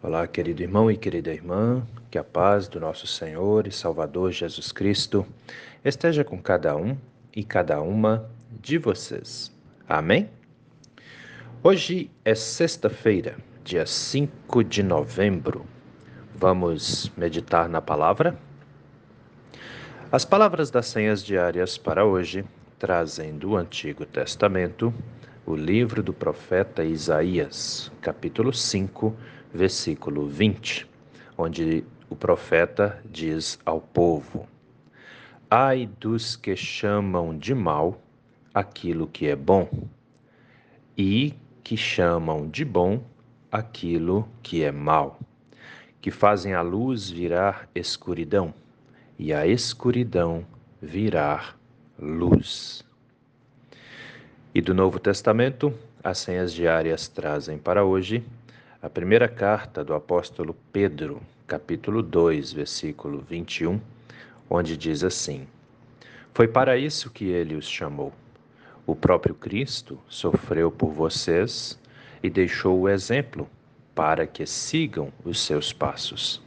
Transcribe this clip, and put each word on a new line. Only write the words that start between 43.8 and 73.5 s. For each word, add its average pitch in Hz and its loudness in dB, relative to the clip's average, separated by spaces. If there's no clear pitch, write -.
que 82 -4
é 73 0
mal, 71 0
que 92 -4
fazem 101 4
a 87 0
luz 101 -2
virar 87 0
escuridão, 87 -2
e 78 -4
a 76 2
escuridão 101 0
virar 78 -2
luz." 82 0
E 90 4
do 92 2
Novo 92 4
Testamento, 120 2
as 92 -2
senhas 90 -2
diárias 82 0
trazem 76 -6
para 95 2
hoje 95 0
a 82 -10
primeira 107 4
carta 101 0
do 78 -4
apóstolo 80 -2
Pedro, 76 -2
capítulo 92 -4
dois, 82 2
versículo 73 -8
vinte 82 -8
e 82 0
um, 92 0
onde 82 0
diz 78 -2
assim: 69 -4
"Foi 117 6
para 131 4
isso 143 -4
que 104 -6
ele 85 0
os 76 -8
chamou. 71 -6
O 80 -2
próprio 85 4
Cristo - -6
sofreu 82 0
por 80 -2
vocês 82 -2
e 95 0
deixou 92 2
o 95 2
exemplo 101 -2